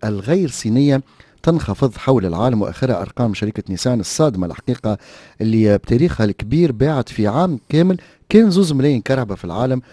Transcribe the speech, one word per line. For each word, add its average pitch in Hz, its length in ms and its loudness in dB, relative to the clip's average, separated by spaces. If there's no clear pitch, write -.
الغير 113 440 -2
صينية 135 540 0
تنخفض 160 540 0
حول 120 300 0
العالم، 104 360 0
وآخرها 104 380 -4
أرقام 104 340 -4
شركة 107 340 -6
نيسان 113 320 -2
الصادمة 98 460 -2
الحقيقة 104 520 -4
اللي 110 380 4
بتاريخها 123 460 0
الكبير 127 480 0
باعت 131 360 -2
في 107 180 -2
عام 147 420 0
كامل 180 320 2
كان 220 220 6
زوز 175 220 2
ملايين 135 280 2
كرهبة 123 340 -2
في 92 100 -12
العالم، 123 380 -2